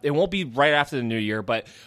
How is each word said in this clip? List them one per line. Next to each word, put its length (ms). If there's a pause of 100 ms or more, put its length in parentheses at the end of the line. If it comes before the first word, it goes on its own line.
it 80
won't 220
be 100
right 300
after 240
the 80
new 120
year, 240
but 280 (180)